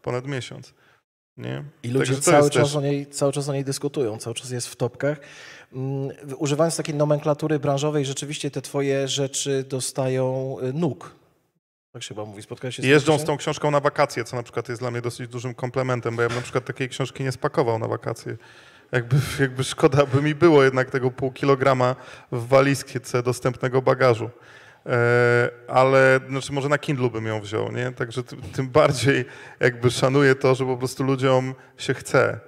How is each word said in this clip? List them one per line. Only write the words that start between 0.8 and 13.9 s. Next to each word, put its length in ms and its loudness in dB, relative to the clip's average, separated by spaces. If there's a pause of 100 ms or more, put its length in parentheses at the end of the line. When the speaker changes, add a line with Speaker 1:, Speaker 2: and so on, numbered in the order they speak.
Speaker 1:
Nie? 260 -10 (200)
Speaker 2:
I 40 -8
ludzie 120 0
Speaker 1:
Także 160 0
to 60 -6
Speaker 2:
cały 160 6
Speaker 1:
jest 140 6
Speaker 2:
czas 120 4
Speaker 1:
też 120 0
Speaker 2:
o 60 0
niej, 260 -2
cały 260 -2
czas 160 -4
o 40 -4
niej 100 -4
dyskutują, 540 -4
cały 180 -10
czas 160 -12
jest 160 -6
w 80 -16
topkach. 440 -2 (540)
Mm, 360 -6 (140)
w-, 140 -10
używając 400 0
takiej 180 -6
nomenklatury 640 0
branżowej, 460 0
rzeczywiście 460 -8
te 100 -8
twoje 460 -2
rzeczy 600 -4
dostają, 960 -2
y, 100 -4
nóg. 420 -4 (760)
Tak 120 -16
się 40 -14
chyba 180 -8
mówi. 160 -16
Spotkałeś 340 -10
się 60 -8
z 20 -2
tym 80 4
Speaker 1:
Jeżdżą 200 6
Speaker 2:
dzisiaj? 140 2
Speaker 1:
z 20 -2
tą 100 -2
książką 340 -2
na 80 4
wakacje, 440 0